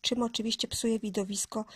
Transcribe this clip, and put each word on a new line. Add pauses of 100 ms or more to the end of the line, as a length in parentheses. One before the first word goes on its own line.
czym
oczywiście
psuje
widowisko (100)